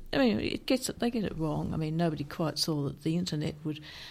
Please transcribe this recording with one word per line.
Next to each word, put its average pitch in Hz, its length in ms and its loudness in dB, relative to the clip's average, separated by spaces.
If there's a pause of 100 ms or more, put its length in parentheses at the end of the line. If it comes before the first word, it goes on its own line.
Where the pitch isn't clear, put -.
(140)
I - 40 2
mean, 233 220 6
it - 260 -4
gets 262 240 2
it, - 80 -8
they 240 140 2
get 220 140 0
it - 120 -4
wrong. 156 380 0
I - 20 0
mean, 156 180 0
nobody 160 280 2
quite 147 340 0
saw 151 280 2
that 139 180 -6
the 160 140 2
internet 160 360 0 (100)
would, 151 180 -4 (300)